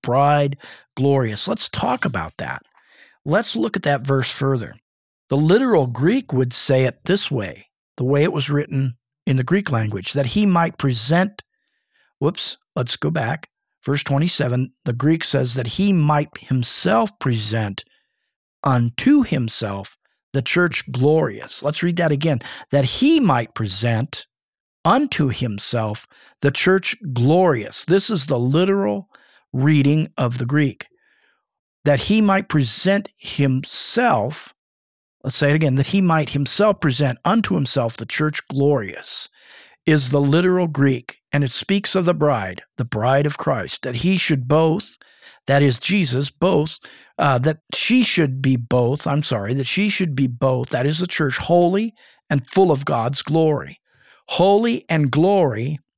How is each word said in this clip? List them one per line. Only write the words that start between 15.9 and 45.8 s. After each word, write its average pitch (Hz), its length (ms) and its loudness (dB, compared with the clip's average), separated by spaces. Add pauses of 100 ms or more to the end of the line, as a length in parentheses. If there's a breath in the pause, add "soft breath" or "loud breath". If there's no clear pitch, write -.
might 147 460 0
himself 202 800 0
present 110 640 -2 (800)
unto 131 580 2
himself 110 720 -4 (360)
the 135 100 0
church - 480 0
glorious. 131 720 0
Let's 147 200 -4
read 170 140 0
that 165 160 2
again. 143 280 0 (300 loud breath)
"That 139 140 2
he 294 360 2
might 131 340 0
present 110 720 -2 (580)
unto 214 440 2
himself 110 800 -4 (340 soft breath)
the 139 100 2
church 185 460 0 (160)
glorious." 135 720 2
This 196 260 0
is 151 160 -2
the 147 120 -2
literal 196 680 0 (440 soft breath)
reading 147 640 2
of 123 220 -2
the 123 80 -4
Greek. 139 420 -2 (960)
"That 143 180 2
he 220 180 2
might 196 280 2
present 180 680 0
himself," 143 1400 -2 (680)
let's 135 140 -6
say 143 140 2
it 147 60 4
again, 151 200 2
"that 135 120 0
he 196 120 2
might 160 300 2
himself 202 500 0
present 131 440 0
unto 196 300 0
himself 131 420 -2
the 113 100 -10
church 151 420 -2
glorious," 135 800 -2 (560 loud breath)
is 143 260 2
the 143 100 2
literal 175 480 2
Greek, 139 500 0 (140)
and 147 100 2
it 127 80 -2
speaks - 440 -2
of 185 100 0
the 175 100 2
bride, 123 480 -2 (140)
the 127 80 -4
bride 127 420 0
of 147 100 -4
Christ, - 460 -4
that 123 140 -6
he 175 200 0
should 139 300 -2
both, 160 500 0 (520 loud breath)
that 139 140 4
is 131 160 2
Jesus, 143 520 -2